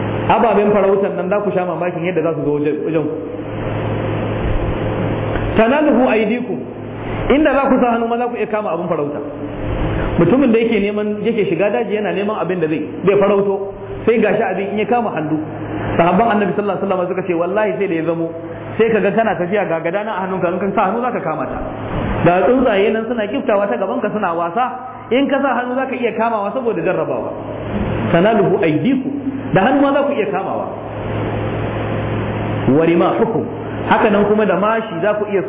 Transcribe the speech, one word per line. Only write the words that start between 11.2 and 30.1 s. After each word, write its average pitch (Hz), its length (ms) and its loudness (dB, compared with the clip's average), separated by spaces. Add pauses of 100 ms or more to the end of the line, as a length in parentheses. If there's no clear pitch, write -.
yake 208 240 0
shiga 190 240 2
daji 208 240 0
yana 208 160 -2
neman 196 320 -2
abin 180 180 -2
da 156 80 2
zai, 156 140 -2 (240)
zai 196 160 6
farauto, 196 480 2 (360)
sai 226 120 4
gashi 214 240 2
abin 190 320 -2
in 214 80 -2
ya 202 80 0
kama 233 240 0
hannu. 151 240 -2 (560)
Sahabban 180 320 4 (160)
Annabi 190 160 0
sallallahu 196 240 -2
alaihi 196 80 -2
wasallam 180 240 0
suka 180 80 -2
ce, 180 160 -2
"Wallahi 190 400 0
sai 190 100 0
da 175 140 -2
ya - 80 -4
zamo, 165 180 -2 (500)
sai 220 120 4
kaga 202 240 2
kana 214 240 2
tafiya 180 320 0
ga 165 100 0
gada 170 240 -2
nan 214 140 -4
a 185 80 -2
hannunka, 180 240 0
in 180 100 -2
kan 196 140 0
sa 202 160 2
hannu 233 160 -2
zaka 233 160 -2
kama 151 240 -4
ta. - 120 -6 (680)
Ga 170 80 6 (160)
tsuntsaye 233 400 4
nan 220 160 0
suna 226 240 -2
kiftawa 208 400 0
ta 240 80 -2
gaban 233 240 -2
ka 208 80 -2
suna 180 240 -2
wasa, 170 320 -2 (480)
in 277 160 4
ka 277 120 2
sa 269 200 0
hannu 247 160 -4
zaka 254 160 -2
iya 247 240 -2
kamawa 202 320 0
saboda 214 320 -2
jarrabawa." 151 480 -2 (800)
"Tanaluhu 190 560 4
aydikum, 160 480 0 (400)
da 185 80 6
hannu 277 240 4
ma 277 80 2
za 277 80 2
ku - 160 0